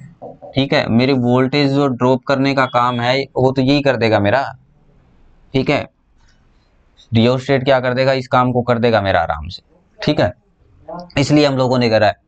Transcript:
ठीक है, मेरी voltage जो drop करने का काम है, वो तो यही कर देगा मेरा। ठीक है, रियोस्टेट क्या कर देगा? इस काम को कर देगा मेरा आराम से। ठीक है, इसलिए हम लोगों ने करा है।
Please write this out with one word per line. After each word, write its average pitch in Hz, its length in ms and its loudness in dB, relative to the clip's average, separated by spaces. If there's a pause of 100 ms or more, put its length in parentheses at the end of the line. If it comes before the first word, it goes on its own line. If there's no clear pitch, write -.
(540)
ठीक 139 200 -2
है, 139 160 0
मेरी 127 260 2
voltage 131 560 0
जो 143 160 0
drop 127 360 0
करने 139 320 -2
का 135 120 0
काम 123 340 -2
है, 131 220 -2 (120)
वो 131 160 2
तो 131 100 -2
यही 139 200 2
कर 131 160 0
देगा 110 220 2
मेरा। 101 240 2 (1120)
ठीक 135 160 0
है, 117 160 -2 (1300)
रियोस्टेट 127 520 2
क्या 131 160 2
कर 123 140 -2
देगा? 131 200 0
इस 131 140 -4
काम 127 240 2
को 123 100 0
कर 120 180 -2
देगा 113 220 2
मेरा 92 200 0
आराम 78 260 -6
से। - 140 -16 (380)
ठीक 156 200 -2
है, 135 120 0 (880)
इसलिए 147 280 2
हम 135 120 0
लोगों 127 220 0
ने 120 100 2
करा 107 180 4
है। 98 80 0 (120)